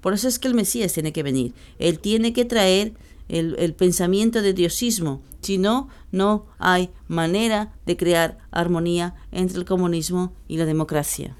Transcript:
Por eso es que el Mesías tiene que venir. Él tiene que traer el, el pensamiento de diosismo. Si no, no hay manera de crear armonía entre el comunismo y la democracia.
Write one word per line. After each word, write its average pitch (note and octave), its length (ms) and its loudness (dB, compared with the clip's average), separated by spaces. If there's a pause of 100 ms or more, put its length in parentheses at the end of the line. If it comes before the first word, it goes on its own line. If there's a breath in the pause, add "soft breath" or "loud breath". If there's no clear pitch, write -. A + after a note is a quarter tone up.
Por F#3+ 140 0
eso G#3 120 -2
es B3 120 0
que C4 100 -4
el B3 60 0
Mesías G#3+ 380 0
tiene D#3 200 -4
que D#3 100 -4
venir. C3 320 -2 (240 loud breath)
Él E3 200 0
tiene A3+ 340 0
que A#3+ 120 2
traer G#3+ 500 2 (340 soft breath)
el, E3 300 -2
el E3 160 0
pensamiento F#3+ 680 2
de G3 100 4
diosismo. F3 720 0 (200)
Si G3 160 -2
no, A3+ 300 2 (240 loud breath)
no G3+ 340 2 (120)
hay F3+ 320 2 (180 soft breath)
manera G#3 760 0
de E3+ 120 0
crear E3+ 420 2 (120)
armonía F3 640 0 (180 soft breath)
entre F#3 260 -2
el F3+ 60 -4
comunismo F3+ 680 0 (160)
y D#3+ 80 -6
la E3 80 0
democracia. D3+ 760 -2